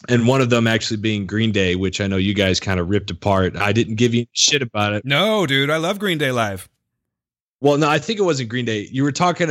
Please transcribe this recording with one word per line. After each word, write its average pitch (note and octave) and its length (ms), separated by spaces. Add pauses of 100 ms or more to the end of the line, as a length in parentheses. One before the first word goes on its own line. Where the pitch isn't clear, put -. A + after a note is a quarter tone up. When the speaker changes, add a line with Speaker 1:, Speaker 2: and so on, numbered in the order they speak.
Speaker 1:
and A#2+ 180
one C3+ 140
of A#2+ 100
them A#2 160
actually A2+ 300
being G#2 280
Green G#2+ 260
Day, F#2 240
which F#2 260
I G2+ 60
know F#2+ 100
you F#2+ 180
guys F#2+ 240
kinda F#2 240
ripped G2 260
apart. F#2+ 460
I G2+ 160
didn't A2 240
give A#2 180
you A#2 200
shit - 280
about G#2 320
it. G#2 120
Speaker 2:
No, F3+ 420
dude, C#3 240
I D#3+ 60
love F3 200
Green F#3+ 220
Day C#3 120
live. G#2+ 380 (920)
Speaker 1:
Well, C#3+ 160
no, D3+ 120
I D3+ 80
think G3+ 220
it G3+ 40
wasn't C3+ 260
Green B2 160
Day. G#2+ 260
You C3 120
were C#3+ 80
talking, F3 400